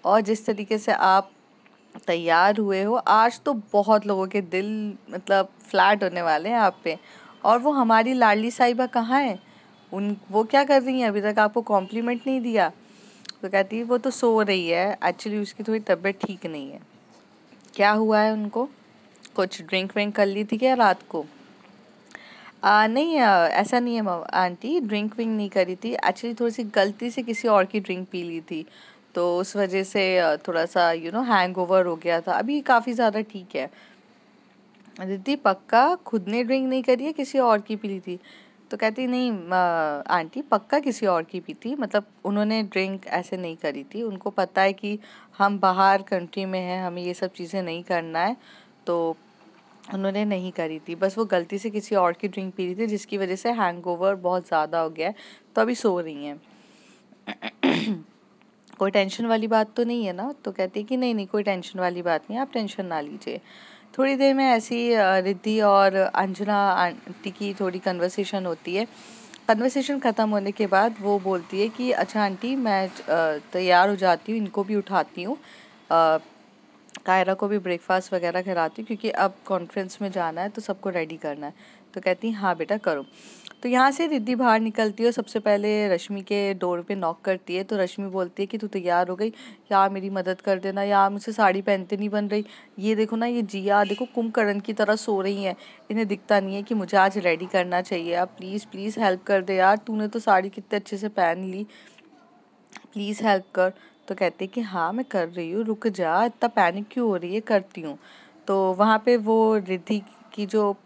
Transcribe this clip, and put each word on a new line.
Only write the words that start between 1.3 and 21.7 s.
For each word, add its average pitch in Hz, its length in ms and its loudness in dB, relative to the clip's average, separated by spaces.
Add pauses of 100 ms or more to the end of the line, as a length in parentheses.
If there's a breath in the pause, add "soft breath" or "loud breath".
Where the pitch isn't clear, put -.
तैयार 170 500 4
हुए 196 260 0
हो, 214 120 0
आज 226 460 4
तो 254 200 -2 (120)
बहुत 208 320 4
लोगों 190 220 0
के 202 140 -2
दिल 202 560 -6 (120)
मतलब 190 360 0
फ्लैट 196 580 2
होने 175 180 -2
वाले 160 280 0
हैं 240 80 0
आप 202 260 2
पे। 160 160 -4 (460 loud breath)
और 226 140 6
वो 269 120 2
हमारी 226 420 4
लाडली 226 380 4
साहिबा 247 340 2
कहाँ 247 360 0
है? 220 180 -2 (540 loud breath)
उन, 202 240 -4 (140)
वो 208 120 2
क्या 277 200 4
कर 277 180 6
रही 254 200 -2
हैं? 233 60 2
अभी 208 140 0
तक 208 180 -2
आपको 214 220 2
compliment 226 680 -2
नहीं 262 140 0
दिया।" 220 300 2 (680 loud breath)
तो 190 80 -8
कहती 196 280 0
है, 233 60 -4
"वो 240 140 0
तो 247 140 -2
सो 226 300 2
रही 190 280 0
है, 180 300 0
actually 208 420 -2
उसकी 208 220 -8
थोड़ी 220 160 -2
तबीयत 196 460 -2
ठीक 196 200 -12
नहीं 147 260 -10
है।" 147 80 -18 (960)
क्या 202 160 6
हुआ 214 280 4
है 214 140 4
उनको? 214 360 -4 (680)
कुछ 190 260 -2
drink 190 300 -4
व्रिंक 208 240 -2
कर 208 100 4
ली 196 180 -2
थी 214 140 -4
क्या 254 160 2
रात 214 360 4
को? 156 160 -6 (1400 loud breath)